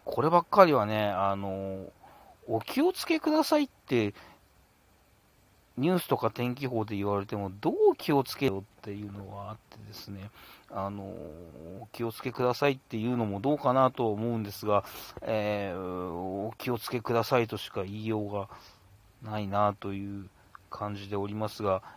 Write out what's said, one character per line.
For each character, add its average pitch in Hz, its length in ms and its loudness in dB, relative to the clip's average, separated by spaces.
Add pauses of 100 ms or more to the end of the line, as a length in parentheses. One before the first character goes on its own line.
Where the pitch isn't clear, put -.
こ - 200 -2
れ 160 80 2
ば 175 80 6
っ 165 100 2
か 196 160 10
り 156 80 8
は 107 140 4
ね、 107 220 2
あ 98 260 2
の、 98 500 -4 (640)
お - 140 0
気 - 200 -2
を 359 120 4
つ - 120 -8
け 320 140 2
く - 100 -2
だ 311 140 6
さ 302 160 4
い 285 60 2
っ - 40 -4 (160)
て、 107 300 2 (1600)
ニ 139 140 2
ュ 185 40 6
ー 175 40 2
ス - 80 -4
と 131 100 4
か 113 140 0
天 123 240 -2
気 135 100 -4
予 127 40 -4
報 113 140 0
で 107 120 -4
言 101 120 0
わ 101 120 2
れ 98 60 -2
て 107 100 -6
も、 101 160 -4 (100)
ど 160 100 2
う 403 240 6
気 - 160 -4
を 139 120 6
つ - 140 -10
け 139 100 0
よ 98 100 0
う 98 40 -6
っ - 20 -12 (180)
て 104 100 -10
い 104 140 -8
う 101 60 -10
の 101 240 -12
は 101 160 -10
あ - 20 -12
っ 113 40 -14 (120)
て - 80 -20 (100)
で 104 60 -16
す - 160 -16
ね、 101 200 -12 (400)
あ 98 200 -4
の、 101 140 -8
お 85 880 -12
気 117 120 -6
を 113 80 0
つ - 100 -12
け 127 100 -4
く 127 120 -2
だ 123 100 4
さ 143 140 2
い 139 60 4
っ 131 60 -10
て - 180 -8
い 110 100 0
う 123 80 0
の 120 100 0
も 101 140 -2
ど 139 140 2
う 147 40 2
か 131 160 4
な 131 180 6
と 117 200 0
思 107 180 -2
う 117 80 0
ん 110 60 -2
で 101 80 -6
す - 140 -10
が、 101 180 4 (380)
え 104 520 -2
ー、 90 40 -4
お 92 800 -4
気 - 140 -4
を 120 80 0
つ - 100 -8
け 123 100 -2
く 120 140 -2
だ 117 100 4
さ 127 160 4
い 117 80 2
と 107 100 -6
し - 120 -12
か 98 140 -4
言 98 100 -8
い 107 140 -6
よ 110 140 0
う 101 120 -6
が 98 160 -6 (720)
な 107 180 -6
い 104 80 -4
な 101 320 4
と 98 140 -6
い 101 280 -6
う 92 60 -14 (420)
感 104 260 -6
じ 101 140 -12
で 104 60 -2
お 101 100 0
り 104 100 -4
ま 107 140 -2
す - 140 -8
が、 95 180 2 (160)